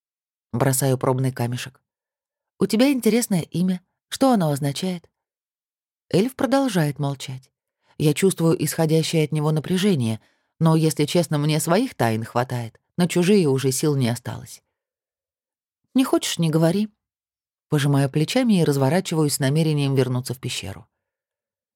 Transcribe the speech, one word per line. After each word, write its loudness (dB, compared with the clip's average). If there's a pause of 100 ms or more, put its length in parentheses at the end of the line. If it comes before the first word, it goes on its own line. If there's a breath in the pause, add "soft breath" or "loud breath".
(540)
бросаю 0
пробный -2
камешек. -8 (760)
«У 0
тебя 2
интересное 0
имя. -2 (260)
Что 2
оно 2
означает?» -4 (1000)
Эльф 0
продолжает 0
молчать. -8 (460)
Я 2
чувствую 2
исходящее 0
от -6
него 0
напряжение — 0 (380)
но, 4
если 0
честно, 0
мне 0
своих 0
тайн 0
хватает, -6 (160)
на 0
чужие 2
уже 0
сил 0
не 0
осталось. -8 (1300)
«Не 2
хочешь — -2
не 2
говори». 2 (800)
Пожимаю 2
плечами 2
и 4
разворачиваюсь 0
с -6
намерением 0
вернуться -2
в -12
пещеру. -10 (880)